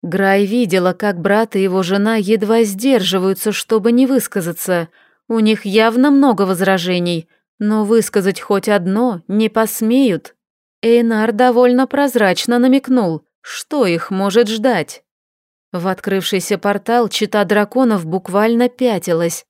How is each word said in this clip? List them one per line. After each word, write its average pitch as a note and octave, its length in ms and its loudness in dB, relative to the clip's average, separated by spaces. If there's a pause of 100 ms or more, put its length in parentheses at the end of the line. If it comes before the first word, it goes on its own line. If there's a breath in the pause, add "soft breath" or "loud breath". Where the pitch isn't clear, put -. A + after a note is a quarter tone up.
Грай G3 400 0
видела, F#3+ 480 0
как G3 260 -4
брат G#3 360 0
и F#3+ 80 0
его F#3+ 180 0
жена G3+ 360 0
едва G#3+ 440 0
сдерживаются, G3 880 0
чтобы A3 400 -2
не B3 140 4
высказаться. F3+ 840 -4 (380 soft breath)
У A3+ 120 -2
них G#3+ 260 0
явно A3+ 460 2
много C4+ 320 4
возражений, F3+ 840 -2 (300)
но G#3+ 260 0
высказать G3+ 560 0
хоть G3 300 -2
одно G3+ 580 -2
не G#3+ 220 0
посмеют. A3+ 840 0 (480)
Эйнар A3+ 480 2
довольно B3 560 2
прозрачно A#3+ 720 0
намекнул, B3+ 680 0 (160)
что - 460 -4
их E3+ 240 -2
может G3 360 0
ждать. G#3+ 560 -2 (680)
В F3+ 160 -6
открывшийся F#3+ 720 -4
портал G#3+ 500 -2
чета G#3+ 340 -2
драконов G#3 600 0
буквально G#3 640 0
пятилась. F3+ 800 -2